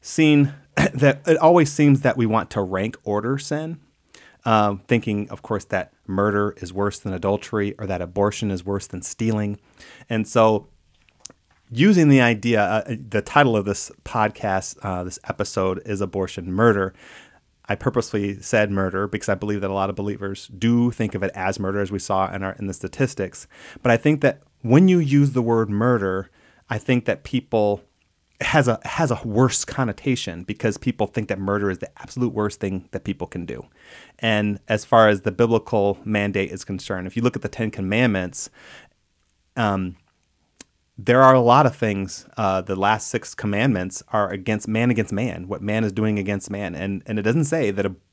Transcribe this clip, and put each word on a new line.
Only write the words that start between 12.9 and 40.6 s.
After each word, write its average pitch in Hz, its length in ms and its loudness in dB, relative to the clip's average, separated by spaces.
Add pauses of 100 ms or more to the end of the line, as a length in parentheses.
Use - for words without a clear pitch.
the 104 140 0
title 135 340 4
of 101 80 2
this 98 260 -4 (140)
podcast, 104 760 -2
uh, 90 220 -4
this 90 140 -10 (100)
episode 95 580 -2
is 104 140 -6
Abortion 92 520 -6
Murder. 101 400 4 (760)
I 104 80 0
purposely 104 640 -2
said 107 300 0
murder 98 360 -2
because 101 220 -6
I 104 60 2
believe 104 260 -4
that 98 100 -4
a 95 40 -4
lot 98 160 -2
of 95 60 -8
believers 101 520 -8
do 120 420 2
think 110 240 -4
of 95 80 -4
it 98 120 -2
as 95 260 -4
murder, 98 200 -4
as 98 120 -4
we 101 60 -6
saw 95 340 -2
in 95 100 -8
our, 95 160 -4
in 101 80 -8
the 92 80 -6
statistics. - 720 -6 (360)
But 123 100 4
I 117 40 6
think 151 260 2
that - 200 0 (200)
when 143 260 6
you 180 100 6
use 143 340 4
the 123 100 0
word 113 280 2
murder, 101 600 0 (380)
I 110 100 -4
think 123 260 0
that - 180 -2
people 107 600 0 (580)
has 143 260 2
a, 113 180 0
has 160 260 -2
a 117 140 -2
worse 117 400 2
connotation 120 800 -4
because 104 340 -4
people 117 300 -2
think 104 220 -6
that 98 100 -4
murder 101 320 -2
is 90 80 -4
the - 120 -12 (120)
absolute 123 300 -4
worst 104 280 -4
thing 95 300 -6
that - 140 -10
people 92 220 -6
can 87 200 -10
do. - 200 -12 (520)
And 104 400 0 (100)
as 107 160 0
far 113 240 8
as 104 120 4
the 101 120 -4
biblical 110 720 0
mandate 101 460 -2
is 95 140 -12
concerned, 92 420 -8
if 90 100 -8
you 113 60 -2
look 120 140 0
at - 60 -8
the 107 60 -6
Ten 110 220 -4
Commandments, 95 800 -2 (1040)
um, 95 400 0 (1000)